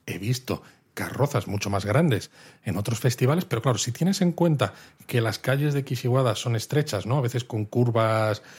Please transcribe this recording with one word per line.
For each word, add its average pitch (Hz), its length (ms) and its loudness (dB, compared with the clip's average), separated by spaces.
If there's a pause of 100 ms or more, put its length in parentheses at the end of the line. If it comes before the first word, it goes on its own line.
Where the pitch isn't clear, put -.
"He 87 120 -8
visto 107 460 -4 (300)
carrozas 110 540 -2
mucho 98 220 -4
más 98 160 -2
grandes 117 460 2 (320)
en 92 140 -2
otros 110 220 -2
festivales", 135 460 2
pero 113 160 -2
claro, 123 160 2
si - 140 -4
tienes 185 300 0
en 175 100 4
cuenta 160 420 2 (320)
que 120 160 0
las 110 160 0
calles 143 380 0
de 139 80 0
Kishiwada 127 520 0
son 117 200 -2
estrechas, 110 500 -2
¿no? 123 120 0
A 143 40 2
veces 120 220 -2
con 107 220 -4
curvas 110 760 2 (180)